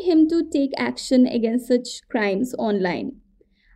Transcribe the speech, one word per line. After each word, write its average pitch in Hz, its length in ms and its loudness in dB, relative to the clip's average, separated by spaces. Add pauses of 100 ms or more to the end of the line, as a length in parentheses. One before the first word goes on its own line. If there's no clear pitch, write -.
him 320 240 4
to 330 220 0
take 277 260 0
action 254 500 2
against 233 420 -2
such - 420 -2
crimes 208 480 -2
online. 185 540 -2 (640)